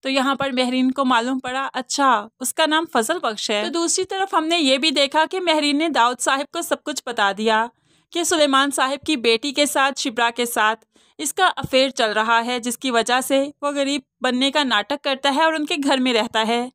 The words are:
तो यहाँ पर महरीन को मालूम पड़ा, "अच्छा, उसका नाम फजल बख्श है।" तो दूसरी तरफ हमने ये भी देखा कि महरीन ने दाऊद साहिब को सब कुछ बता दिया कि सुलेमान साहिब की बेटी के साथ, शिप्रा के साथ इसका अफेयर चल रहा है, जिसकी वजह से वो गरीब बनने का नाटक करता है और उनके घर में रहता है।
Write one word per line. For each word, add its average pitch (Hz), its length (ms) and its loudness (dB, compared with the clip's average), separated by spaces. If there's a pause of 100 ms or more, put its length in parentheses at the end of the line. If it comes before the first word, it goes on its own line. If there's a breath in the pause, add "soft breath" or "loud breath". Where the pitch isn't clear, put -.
तो 269 60 -4
यहाँ 269 260 0
पर 277 160 -2
महरीन 254 380 0
को 269 160 -2
मालूम 254 340 2
पड़ा, 262 260 -6
"अच्छा, 247 640 0 (100)
उसका 311 260 -2
नाम 311 200 2
फजल 330 380 -2
बख्श 320 280 -4
है।" 208 120 0
तो 339 60 -4
दूसरी 339 340 -2
तरफ 381 320 -4
हमने 320 220 0
ये 269 200 2
भी 311 140 2
देखा 285 340 2
कि 370 140 -6
महरीन 311 380 0
ने 330 120 0
दाऊद 254 280 2
साहिब 277 360 -2
को 339 80 -6
सब 320 220 -4
कुछ 294 240 -8
बता 214 260 0
दिया 220 360 0 (440)
कि 339 120 -2
सुलेमान 285 460 2
साहिब 277 340 -2
की 311 120 0
बेटी 226 340 0
के 285 160 2
साथ, 277 300 2
शिप्रा 233 320 0
के 240 160 -4
साथ 226 300 0 (440 soft breath)
इसका 349 280 0
अफेयर 269 440 0
चल 247 140 0
रहा 220 340 2
है, 240 200 -4
जिसकी 240 320 -4
वजह 240 300 2
से 277 320 0 (100)
वो 285 80 -2
गरीब 277 300 -2 (200)
बनने 254 300 0
का 302 120 0
नाटक 240 380 -2
करता 277 280 -2
है 285 160 2
और 320 100 2
उनके 302 220 -4
घर 277 220 2
में 254 140 0
रहता 226 260 0
है। 240 360 -2